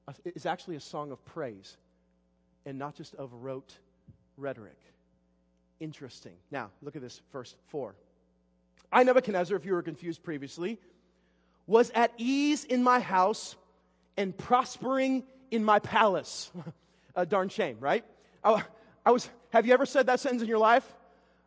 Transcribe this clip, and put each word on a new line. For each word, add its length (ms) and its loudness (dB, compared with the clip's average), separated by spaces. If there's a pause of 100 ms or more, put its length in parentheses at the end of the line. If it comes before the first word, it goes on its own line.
(240)
is 220 -10
actually 300 -6
a 40 -12
song 300 -12
of 140 -18
praise 520 -14 (880)
and 140 -14
not 160 -10
just 220 -20
of 160 -14
rote 460 -14 (580)
rhetoric? 420 -12 (1000)
Interesting. 560 -16 (140)
Now, 200 -10 (100)
look 140 -16
at 80 -14
this, 180 -18 (120)
verse 240 -14 (100)
four. 300 -10 (960)
"I, 100 6
Nebuchadnezzar," 540 2
if 80 -6
you 80 -2
were 100 -2
confused 400 -12
previously, 560 -10 (880)
"was 240 4
at 280 2
ease 460 0
in 180 0
my 180 6
house 560 0 (600)
and 200 -4
prospering 880 0 (240)
in 140 -2
my 140 6
palace." 720 0 (320)
<laughs> 320 -20
A 120 0
darn 220 0
shame, 320 -4
right? 240 0 (400)
I, 200 4 (400)
I 60 6
was, 180 2 (220)
have 160 4
you 60 6
ever 140 4
said 200 2
that 140 2
sentence 220 -4
in 60 -6
your 100 0
life? 360 4 (520)